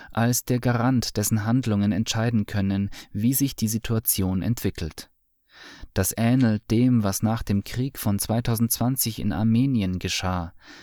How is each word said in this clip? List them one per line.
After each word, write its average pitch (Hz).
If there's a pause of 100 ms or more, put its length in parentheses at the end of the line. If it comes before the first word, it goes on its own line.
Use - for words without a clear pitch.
(120)
als 117
der 123
Garant, 120
dessen 107
Handlungen 110
entscheiden 113
können, 98 (220)
wie 113
sich 135
die 110
Situation 104
entwickelt. - (840)
Das 95
ähnelt 117
dem, 120
was 98
nach 113
dem 101
Krieg -
von 101
zweitausendzwanzig 117
in 104
Armenien 113
geschah. 90 (300)